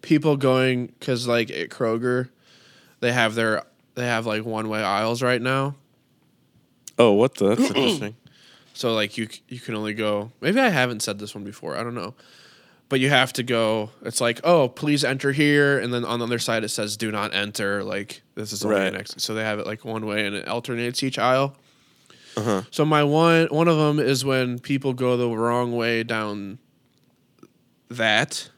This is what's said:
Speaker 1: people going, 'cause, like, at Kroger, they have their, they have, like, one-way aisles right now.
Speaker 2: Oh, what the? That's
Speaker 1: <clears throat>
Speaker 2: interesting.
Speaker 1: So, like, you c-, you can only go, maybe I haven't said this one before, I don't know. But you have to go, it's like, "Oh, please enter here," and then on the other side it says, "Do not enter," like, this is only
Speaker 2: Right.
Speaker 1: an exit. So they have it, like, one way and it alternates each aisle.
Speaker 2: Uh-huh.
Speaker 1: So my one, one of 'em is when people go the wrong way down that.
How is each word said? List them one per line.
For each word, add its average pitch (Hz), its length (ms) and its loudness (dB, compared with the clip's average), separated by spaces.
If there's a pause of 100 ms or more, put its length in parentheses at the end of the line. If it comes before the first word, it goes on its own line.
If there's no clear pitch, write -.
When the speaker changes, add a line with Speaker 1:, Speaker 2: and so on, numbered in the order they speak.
Speaker 1:
people 151 360 2
going, 127 600 2
'cause, 123 280 -2
like, 117 240 0
at 82 180 -6
Kroger, 123 600 -2 (720)
they 120 100 2
have 113 240 2
their, 113 280 0 (320)
they 123 100 -4
have, 117 200 0
like, 107 200 -4
one-way 110 360 -4
aisles 107 400 0
right 123 200 2
now. 135 340 -2 (1200)
Speaker 2:
Oh, 117 160 8
what 113 220 4
the? 104 200 2
That's 226 60 0
Speaker 1:
<clears throat> 269 140 2
Speaker 2:
interesting. 131 400 0 (580)
Speaker 1:
So, 123 200 -2
like, 107 240 -2
you 110 120 -4
c-, - 200 -18
you 123 100 -14
can 117 160 -8
only 107 180 -4
go, 107 460 -2
maybe 196 200 0
I 262 100 4
haven't 127 320 0
said 101 180 -6
this 104 160 -12
one 104 80 -12
before, 98 340 -10
I 113 60 -6
don't 120 120 -8
know. 107 180 -8 (760)
But 135 120 0
you 131 100 2
have 127 240 4
to 127 100 -4
go, 113 460 0 (140)
it's - 160 -4
like, 117 240 0
"Oh, 160 240 6
please 143 380 0
enter 135 260 0
here," 143 480 4
and 120 140 -2
then 120 100 -2
on 120 160 -2
the 117 60 -2
other 117 140 -2
side 113 260 -2
it 107 40 -6
says, 107 280 -4
"Do 110 120 -4
not 107 240 -4
enter," 101 520 -2
like, 101 360 -8 (140)
this 107 160 -10
is 104 140 -6
only 107 120 2
Speaker 2:
Right. 95 100 2
Speaker 1:
an 95 100 -2
exit. - 240 -10
So 110 120 -4
they 110 100 -4
have 107 160 -4
it, - 60 -8
like, 107 200 -10
one 110 200 -6
way 107 220 -2
and 104 80 -4
it 95 120 -6
alternates 120 540 -4
each 135 160 -4
aisle. 131 380 2 (800)
Speaker 2:
Uh-huh. 107 340 0
Speaker 1:
So - 140 0
my 151 200 4
one, 165 440 4
one 165 220 2
of 156 100 4
'em 151 200 2
is 131 260 0
when 127 340 0
people 139 340 -2
go 123 220 0
the 120 140 0
wrong 120 440 0
way 117 300 0
down 107 560 -6 (1300)
that. 113 680 0